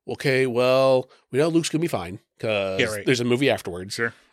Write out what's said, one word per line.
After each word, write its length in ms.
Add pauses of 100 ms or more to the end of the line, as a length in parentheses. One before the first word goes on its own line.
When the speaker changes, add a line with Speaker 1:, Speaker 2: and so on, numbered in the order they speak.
Speaker 1:
Okay, 380
well, 640 (220)
we 80
know 100
Luke's 220
gonna 100
be 80
fine 300 (200)
'cause 420
Speaker 2:
Yeah, 60
right. 200
Speaker 1:
there's 140
a 40
movie 260
afterwards. 440
Speaker 2:
Sure. 180 (200)